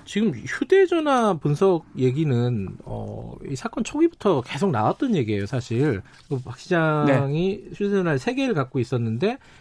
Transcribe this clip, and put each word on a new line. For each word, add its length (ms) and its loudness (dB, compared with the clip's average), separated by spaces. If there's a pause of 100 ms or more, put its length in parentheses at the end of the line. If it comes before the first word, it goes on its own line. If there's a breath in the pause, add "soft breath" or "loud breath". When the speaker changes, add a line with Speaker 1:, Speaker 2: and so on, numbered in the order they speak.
Speaker 1:
지금 280 0
휴대전화 1000 2
분석 480 2 (140)
얘기는, 720 2 (160)
어, 480 -10 (140)
이 100 -6
사건 260 -6
초기부터 580 2
계속 300 -2
나왔던 440 0
얘기예요, 300 0
사실. 560 -2 (280 soft breath)
그 140 -2
박 140 -12
시장이 1040 0
Speaker 2:
네. 140 -18
Speaker 1:
휴대전화를 420 0
세 160 -2
개를 220 0
갖고 240 -2
있었는데 580 -2 (240 soft breath)